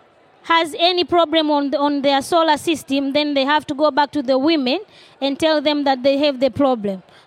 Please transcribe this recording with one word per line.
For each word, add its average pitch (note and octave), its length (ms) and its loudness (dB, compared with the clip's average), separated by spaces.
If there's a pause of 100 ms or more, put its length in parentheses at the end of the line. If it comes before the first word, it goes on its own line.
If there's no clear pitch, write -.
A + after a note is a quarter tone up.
(500)
has E4 280 0
any F4 280 0
problem D#4+ 460 2
on C#4+ 200 0
the, D4 60 -2
on C#4+ 240 0
their C#4 200 2
solar D#4+ 360 2
system, C#4 560 -4
then D4 220 0
they C4+ 100 0
have D4+ 220 0
to D4+ 80 -6
go D4+ 160 2
back C#4+ 200 0
to D4 100 -4
the C4 160 0
women C#4+ 420 0 (420)
and C4+ 180 -4
tell D#4 220 2
them D4 220 0
that C4+ 180 0
they C#4 160 2
have C#4 220 0
the C4 100 2
problem, G#3+ 540 -2 (240)